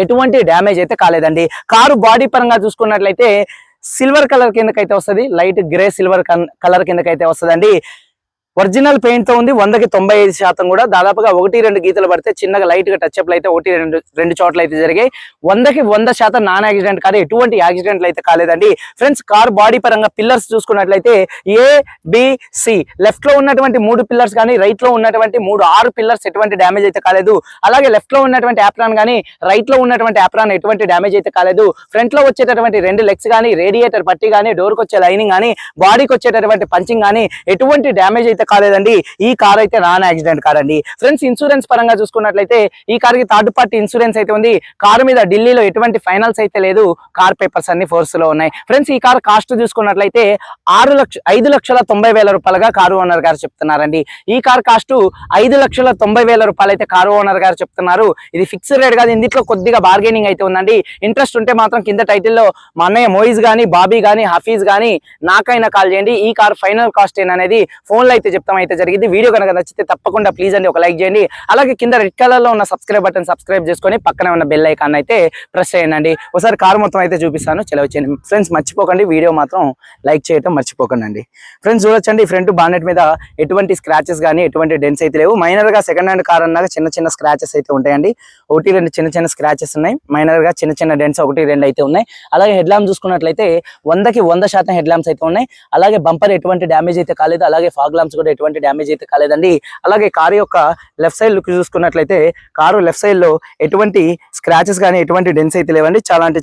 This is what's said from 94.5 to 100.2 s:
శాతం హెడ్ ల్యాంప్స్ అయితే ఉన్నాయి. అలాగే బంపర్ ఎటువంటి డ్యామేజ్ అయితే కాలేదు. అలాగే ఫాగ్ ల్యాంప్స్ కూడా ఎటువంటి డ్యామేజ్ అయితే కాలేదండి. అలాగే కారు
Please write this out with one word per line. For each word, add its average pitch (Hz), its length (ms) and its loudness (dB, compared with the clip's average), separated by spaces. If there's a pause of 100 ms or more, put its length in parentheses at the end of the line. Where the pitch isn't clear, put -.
శాతం 185 240 0
హెడ్ 156 140 -2
ల్యాంప్స్ 165 200 -2
అయితే 151 180 -6
ఉన్నాయి. 220 180 -2 (300)
అలాగే 202 300 2
బంపర్ 180 300 0
ఎటువంటి 180 260 -2 (100)
డ్యామేజ్ 170 280 -2
అయితే 165 200 -6
కాలేదు. 165 280 -2
అలాగే 165 280 0
ఫాగ్ 147 200 -2
ల్యాంప్స్ 160 220 -4
కూడా 156 140 -2
ఎటువంటి 151 300 -4
డ్యామేజ్ 143 300 -2
అయితే - 180 -10
కాలేదండి. 151 400 0 (340)
అలాగే 208 220 0 (100)
కారు 170 240 2